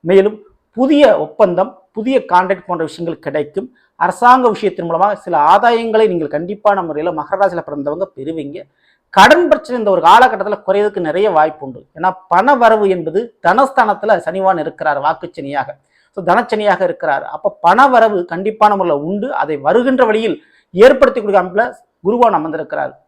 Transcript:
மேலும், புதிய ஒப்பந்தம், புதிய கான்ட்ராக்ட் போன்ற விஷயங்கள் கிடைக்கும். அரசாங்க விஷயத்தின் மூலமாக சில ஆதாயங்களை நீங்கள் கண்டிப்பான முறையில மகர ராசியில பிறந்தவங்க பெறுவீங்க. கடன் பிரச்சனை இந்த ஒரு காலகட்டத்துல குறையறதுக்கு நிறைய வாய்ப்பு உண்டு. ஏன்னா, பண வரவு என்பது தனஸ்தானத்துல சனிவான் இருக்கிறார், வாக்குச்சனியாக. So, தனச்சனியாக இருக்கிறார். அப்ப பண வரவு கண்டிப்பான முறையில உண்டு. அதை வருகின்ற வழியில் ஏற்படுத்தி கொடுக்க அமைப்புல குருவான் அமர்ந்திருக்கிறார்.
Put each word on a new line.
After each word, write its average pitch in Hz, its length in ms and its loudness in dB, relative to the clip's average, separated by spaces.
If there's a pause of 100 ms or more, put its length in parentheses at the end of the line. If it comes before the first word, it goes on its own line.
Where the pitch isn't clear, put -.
மேலும், 196 380 2 (320)
புதிய 269 500 2
ஒப்பந்தம், 185 640 -2 (100)
புதிய 240 260 -4
கான்ட்ராக்ட் 185 480 -2
போன்ற 170 180 -6
விஷயங்கள் 165 340 -10
கிடைக்கும். 147 560 -8 (220)
அரசாங்க 240 540 2
விஷயத்தின் 185 340 -6
மூலமாக 180 320 -2
சில 170 220 -4
ஆதாயங்களை 220 680 2
நீங்கள் 165 200 -4
கண்டிப்பான 190 540 -2
முறையில 165 400 -6
மகர - 120 -6
ராசியில 185 320 -2
பிறந்தவங்க 147 380 -6 (120)
பெறுவீங்க. 147 460 -12 (460)
கடன் 302 400 4
பிரச்சனை 254 300 -2
இந்த 208 120 0
ஒரு 180 100 2
காலகட்டத்துல 208 680 2
குறையறதுக்கு 202 340 0
நிறைய 180 300 -2
வாய்ப்பு 156 360 -2
உண்டு. 120 280 -18
ஏன்னா, 180 220 -4 (120)
பண 214 260 2
வரவு 220 340 2
என்பது 180 540 -6
தனஸ்தானத்துல 214 760 0
சனிவான் 180 420 -2
இருக்கிறார், 151 400 -4
வாக்குச்சனியாக. 143 680 -6 (440)
So, 190 140 -12
தனச்சனியாக 208 580 0
இருக்கிறார். 156 420 -4
அப்ப - 360 -8
பண 214 280 4
வரவு 220 360 2
கண்டிப்பான 208 520 0
முறையில 160 280 -2
உண்டு. 202 300 -6
அதை 147 220 -4
வருகின்ற 240 480 0
வழியில் 226 380 -2 (280)
ஏற்படுத்தி 247 520 4
கொடுக்க 202 200 0
அமைப்புல 202 320 -4 (340)
குருவான் 233 260 2
அமர்ந்திருக்கிறார். 151 580 -6 (160)